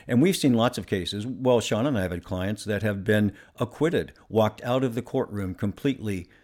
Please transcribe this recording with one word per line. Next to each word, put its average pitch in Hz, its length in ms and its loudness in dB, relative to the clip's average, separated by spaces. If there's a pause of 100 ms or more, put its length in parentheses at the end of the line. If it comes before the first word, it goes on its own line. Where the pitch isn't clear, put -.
And 120 140 4
we've 175 160 4
seen 139 160 4
lots 117 240 2
of 101 100 -8
cases. 101 400 -4
Well, 123 340 2
Sean 110 260 0
and 143 100 0
I 95 60 0
have 90 80 -2
had 87 120 -6
clients 95 440 -4
that 101 160 -2
have 101 200 -2
been 104 300 2 (260)
acquitted, 135 540 -2 (160)
walked 107 340 2
out 127 220 0
of 120 100 -2
the 120 60 -6
courtroom 101 540 -4
completely 104 760 -4 (160)